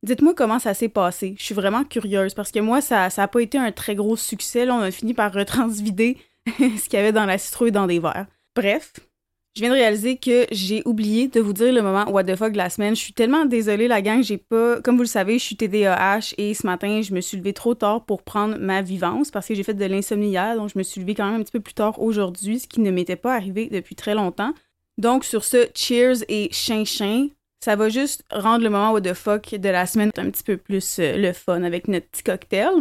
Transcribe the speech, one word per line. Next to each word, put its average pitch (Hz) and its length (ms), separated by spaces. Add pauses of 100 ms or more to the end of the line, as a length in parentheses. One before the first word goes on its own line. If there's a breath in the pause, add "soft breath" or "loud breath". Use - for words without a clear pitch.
dites-moi 262 320
comment 240 240
ça 214 160
s'est 226 140
passé. 190 500
Je - 40
suis - 120
vraiment 202 300
curieuse 196 500
parce - 180
que 214 80
moi, 226 200
ça, 196 300
ça 202 140
a 202 40
pas 240 120
été 240 180
un 233 140
très - 220
gros 214 220
succès. - 500
Là, 254 80
on 233 60
a 190 100
fini 226 240
par 208 180
retransvider 214 840 (140 soft breath)
<laughs> - 140
ce 226 380
qu'il - 100
y - 20
avait 208 160
dans 214 140
la 190 120
citrouille - 340
dans 196 140
des 175 120
verres. 165 280 (280)
Bref, 226 380 (640)
je 214 60
viens 240 80
de 254 40
réaliser 233 440
que 247 340
j'ai 196 320
oublié 220 420
de 240 140
vous 208 120
dire 226 200
le 240 100
moment 202 280
what 196 140
the 185 120
fuck 220 160
de 208 60
la 180 120
semaine. 208 240
Je 220 60
suis - 120
tellement 269 320
désolée, 226 440
la 220 140
gang, 220 200
j'ai 208 140
pas, 233 460
comme 247 120
vous 247 80
le 233 60
savez, 214 300
je - 60
suis 208 120
T 226 100
D 202 200
A 190 320
H - 200
et 208 160
ce - 100
matin, 202 380
je 196 100
me 185 80
suis 190 180
levée 196 160
trop 240 200
tard 220 300
pour 196 180
prendre 214 360
ma 190 240
vivance 185 500
parce 196 160
que 220 60
j'ai 196 100
fait 220 100
de 202 100
l'insomnie 202 440
hier, 196 260
donc 208 180
je 196 60
me 190 60
suis - 160
levée 196 160
quand 202 120
même 220 120
un - 20
petit - 100
peu 233 80
plus - 140
tard 214 260
aujourd'hui, 208 600
ce - 80
qui - 120
ne 196 120
m'était 180 240
pas 247 180
arrivé 202 380
depuis 190 240
très - 180
longtemps. 208 400 (420 soft breath)
Donc 240 280
sur 214 180
ce, 240 320
cheers 247 540
et 208 240
chin 220 320
chin. 220 440 (320)
Ça 214 140
va 214 140
juste 269 420
rendre 226 320
le 220 80
moment 208 220
what 214 80
the 180 140
fuck 208 420
de 196 120
la 180 180
semaine 214 300
un 190 140
petit - 140
peu 196 120
plus, 190 440
euh, 151 160
le 190 160
fun 180 320
avec 175 240
notre 180 180
petit - 160
cocktail. 196 480 (100)